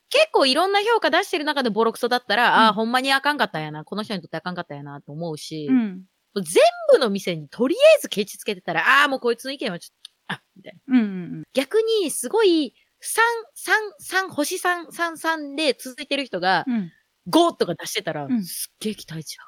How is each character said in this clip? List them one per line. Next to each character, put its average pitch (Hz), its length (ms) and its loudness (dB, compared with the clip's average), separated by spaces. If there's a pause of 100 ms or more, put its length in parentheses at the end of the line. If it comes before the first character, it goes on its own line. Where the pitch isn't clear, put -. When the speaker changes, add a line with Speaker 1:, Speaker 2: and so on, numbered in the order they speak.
(100)
Speaker 1:
結 622 220 2
構 330 140 4
い 262 80 2
ろ 339 120 2
ん 392 60 0
な 403 100 2
評 453 180 2
価 311 100 0
出 339 140 2
し - 60 -14
て 359 80 -2
る 302 60 -6
中 285 180 -2
で 254 80 0
ボ 214 140 0
ロ 226 80 0
ク - 60 -12
ソ 240 100 -2
だ 247 100 0
っ - 80 -16
た 202 100 0
ら、 240 120 4
Speaker 2:
う - 20 2
ん。 202 180 6
Speaker 1:
あ - 20 4
ー、 - 40 4
ほ 220 100 -2
ん 233 80 -4
ま 254 80 2
に 269 120 0
あ 269 80 2
か 294 120 0
ん 294 60 -4
か 233 60 0
っ 208 60 -2
た 160 80 -6
ん 156 40 -4
や 151 80 -8
な。 151 140 -10
こ - 120 -10
の 214 60 -4
人 208 120 -8
に 180 60 -4
と 160 60 -14
っ - 40 -20
て 165 80 -8
あ - 20 -12
か 180 120 -8
ん - 20 -10
か 175 80 -6
っ - 40 -14
た 147 80 -14
ん 143 40 -10
や 143 40 -14
な 143 200 -14
と 143 100 -18
思 165 180 -8
う 151 60 -8
し、 156 320 -10
Speaker 2:
う 262 60 2
ん。 190 300 0 (300)
Speaker 1:
全 202 100 -4 (480)
部 466 60 10
の 247 120 0
店 196 260 -2
に 151 120 -12
と 240 180 -2
り 330 80 0
あ 466 40 -4 (200)
え - 20 -14
ず - 80 -8
ケ 202 160 -4
チ - 140 -14
つ - 60 -16
け 214 100 -4
て 180 60 -16
た 175 120 -6
ら、 220 300 4
あ 294 40 4
ー、 - 20 2
も 269 80 -2
う - 40 -4
こ 240 120 2
い 233 40 -4
つ - 80 -14
の 262 60 -8
意 277 80 -8
見 247 140 -4
は 175 60 -6
ち - 80 -20
ょ - 60 -20
っ - 40 -20 (320)
と、 185 60 -6
あ、 - 80 -12 (140)
み 196 60 -20
た - 80 -20
い 170 160 -20
な。 254 120 4
Speaker 2:
う - 20 4
ん - 20 4
う 208 40 0
ん 202 40 -4
う 190 40 -8 (240)
ん。 151 40 -10 (100)
Speaker 1:
逆 277 260 0 (240)
に 294 80 -2
す - 180 -8
ご 453 160 2
い、 320 300 2 (260)
三、 - 240 0 (300)
三、 370 220 -2 (220)
三、 370 320 -4
星 294 280 -4
三、 349 340 -2
三 320 640 -4
で 294 220 2
続 254 220 -14
い 285 60 -14
て 277 100 -4
る 269 100 -2
人 196 120 -6
が、 175 300 2
Speaker 2:
う 247 40 0
ん。 196 200 -2 (340)
Speaker 1:
五 320 260 4
と - 140 -2
か 175 80 -2
出 - 120 -12
し - 60 -10
て 214 100 -6
た 127 100 -6
ら、 147 140 -8
Speaker 2:
う - 20 -6
ん。 233 160 0
Speaker 1:
す - 280 -10
っ - 80 -20
げ 214 100 -6
え 208 40 -6
期 - 120 -18
待 160 180 -12
値 - 120 -14
上 - 120 -20